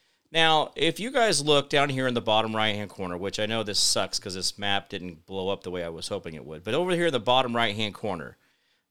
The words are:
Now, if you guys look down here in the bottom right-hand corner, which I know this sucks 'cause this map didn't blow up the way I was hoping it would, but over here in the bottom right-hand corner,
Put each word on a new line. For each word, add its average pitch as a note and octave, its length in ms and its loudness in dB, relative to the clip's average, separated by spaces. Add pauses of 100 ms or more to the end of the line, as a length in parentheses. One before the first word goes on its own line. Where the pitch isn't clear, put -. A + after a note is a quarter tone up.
(320)
Now, D#3+ 440 4
if D#3+ 240 2
you A3+ 120 -4
guys G#3+ 320 2
look D3 260 4
down C#3+ 200 4
here C3 180 0
in B2+ 60 0
the A#2 80 -2
bottom A2 340 2
right-hand G#2 340 0
corner, F2+ 280 -6
which F#2+ 200 -6
I G#2+ 80 0
know A2+ 180 -2
this G2+ 160 -2
sucks - 380 0
'cause G2 160 -10
this F#2 240 -6
map G2+ 300 -2
didn't E2+ 380 -12
blow F#2+ 240 -4
up G2 140 -4
the F2+ 80 -8
way F2+ 120 -4
I E2+ 60 -6
was E2 180 -10
hoping F2 280 -8
it C2+ 100 -14
would, D#2 180 -14
but A2 100 -4
over F3 180 0
here F3 160 2
in E3 40 0
the C3 80 0
bottom B2 340 2
right-hand A2 400 0
corner, F2 440 -8 (540)